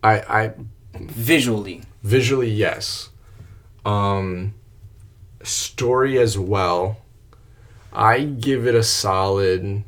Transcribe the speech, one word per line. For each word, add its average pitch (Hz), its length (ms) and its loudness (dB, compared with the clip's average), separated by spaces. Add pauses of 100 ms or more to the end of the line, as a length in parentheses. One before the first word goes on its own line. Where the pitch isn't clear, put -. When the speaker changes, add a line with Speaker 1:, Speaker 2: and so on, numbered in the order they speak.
Speaker 1:
I, 110 180 4
I 110 320 -2 (420)
Speaker 2:
Visually. 113 880 -2 (180)
Speaker 1:
Visually, 120 480 2
yes. - 600 -2 (760)
Um, 101 720 -2 (880)
story 131 760 0
as 110 220 2
well. 95 580 0 (960)
I 110 300 4
give 131 420 -2
it 123 80 4
a 113 100 4
solid 98 1040 0